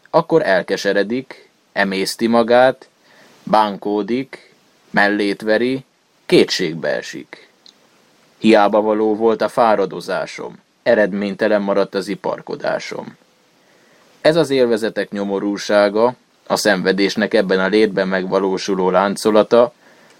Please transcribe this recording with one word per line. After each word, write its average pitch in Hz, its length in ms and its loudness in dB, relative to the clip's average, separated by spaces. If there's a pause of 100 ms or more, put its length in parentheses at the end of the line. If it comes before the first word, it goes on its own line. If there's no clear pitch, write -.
akkor 165 360 0
elkeseredik, 98 1040 -2 (240)
emészti 98 540 -2
magát, 120 600 2 (560)
bánkódik, 104 1080 -4 (360)
mellét 101 520 0
veri, 117 420 0 (420)
kétségbe 82 640 0
esik. - 600 -10 (880)
Hiába 107 440 4
való 107 340 0
volt 110 260 0
a 107 80 -2
fáradozásom, 95 1120 -2 (240)
eredménytelen 104 800 0
maradt 98 340 -2
az 95 120 -4
iparkodásom. - 1120 -8 (1040)
Ez 156 140 2
az 156 140 2
élvezetek 113 640 0
nyomorúsága, 101 1040 0 (320)
a - 80 0
szenvedésnek 95 800 0
ebben 98 260 2
a 95 80 0
létben 98 400 2
megvalósuló 95 840 -2
láncolata, 107 840 2 (460)